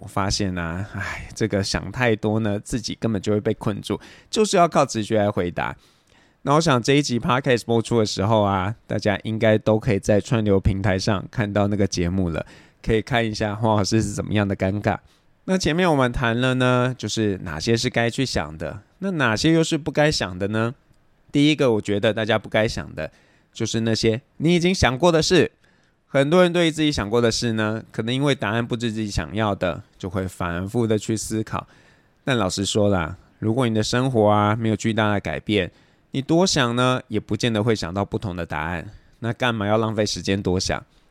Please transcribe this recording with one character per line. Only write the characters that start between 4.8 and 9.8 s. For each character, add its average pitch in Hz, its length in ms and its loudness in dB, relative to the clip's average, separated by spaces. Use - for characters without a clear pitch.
直 113 200 -4
觉 110 140 -2
来 104 120 2
回 90 200 -2
答。 65 240 -6
那 139 120 2
我 156 60 4
想 147 200 2
这 135 140 2
一 147 80 4
集 123 160 -2
Podcast 123 460 0
播 117 180 2
出 120 160 0
的 107 80 4
时 95 180 -2
候 107 180 4
啊， 98 320 0
大 110 100 -4
家 98 280 0
应 110 140 -4
该 110 200 4
都 110 200 2
可 113 140 -2